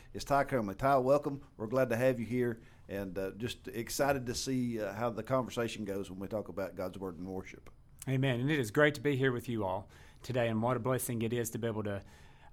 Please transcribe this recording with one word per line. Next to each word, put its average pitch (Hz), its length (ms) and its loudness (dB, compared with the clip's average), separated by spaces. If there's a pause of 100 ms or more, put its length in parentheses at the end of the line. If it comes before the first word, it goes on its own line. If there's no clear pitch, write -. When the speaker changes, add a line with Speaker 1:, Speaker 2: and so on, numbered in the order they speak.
(140)
Speaker 1:
is 98 100 -6
Ty 143 200 4
Crumley. 110 320 0
Ty, 135 220 4
welcome. 139 440 4 (160)
We're 110 80 -6
glad 127 240 4
to 117 60 2
have 127 240 4
you 113 80 -4
here, 120 320 0 (280)
and, 95 300 -6
uh, 95 200 -2
just 113 320 -6
excited 131 580 -2
to 120 80 -2
see, 123 440 0
uh, 98 140 -2
how 117 160 0
the 110 140 -4
conversation 117 600 -2
goes 95 260 -4
when 92 80 -10
we 98 80 -6
talk 101 220 -4
about 87 260 -6
God's 92 240 -6
Word 92 180 -6
and 87 100 -8
worship. - 440 -10 (360)
Speaker 2:
Amen. 131 340 2
And 139 100 2
it 156 80 2
is 117 100 0
great 147 260 6
to 123 60 -10
be 143 140 2
here 131 160 4
with 120 180 -2
you 113 160 0
all 95 240 -4 (320)
today, 123 280 0
and 110 120 2
what 127 160 2
a - 20 -2
blessing 120 440 0
it 113 100 0
is 117 180 0
to - 60 -4
be 110 80 -2
able 107 180 0
to, 101 200 -4 (480)